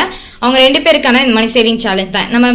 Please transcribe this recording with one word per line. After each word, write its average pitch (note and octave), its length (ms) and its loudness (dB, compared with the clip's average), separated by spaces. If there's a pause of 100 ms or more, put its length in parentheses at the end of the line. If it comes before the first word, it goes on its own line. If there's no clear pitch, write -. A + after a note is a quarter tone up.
(380)
அவங்க B3+ 200 0
ரெண்டு C4+ 220 4
பேருக்கான C#4+ 400 2
இந்த C4+ 120 0
மணி A3 140 0
சேவிங் A3+ 320 0
சேலஞ்ச் F#3+ 320 -4
தான். F#3+ 200 -4
நம்ம A#3+ 240 2